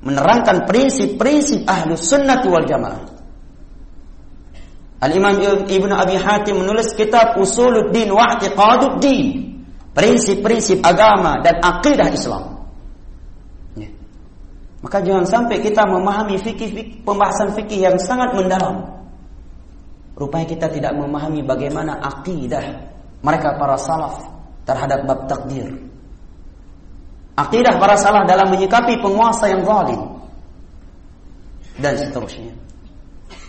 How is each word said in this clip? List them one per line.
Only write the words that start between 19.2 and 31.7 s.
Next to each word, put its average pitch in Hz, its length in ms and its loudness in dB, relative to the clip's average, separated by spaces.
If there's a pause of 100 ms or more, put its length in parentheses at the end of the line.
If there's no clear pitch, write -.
Rupanya 156 320 -6
kita 165 240 -6
tidak 147 240 -4
memahami 147 480 -4
bagaimana 143 560 -4
akidah 139 640 -6 (560)
mereka 151 400 0
para 135 160 0
salaf 160 480 -6 (400)
terhadap 135 400 -2
bab 131 240 -4
takdir. 123 480 -8 (1600)
Akidah 214 400 4
para 196 240 6
salaf 202 240 4
dalam 190 240 4
menyikapi 196 560 2
penguasa 214 480 2
yang 190 80 0
zalim. 175 400 0 (1800)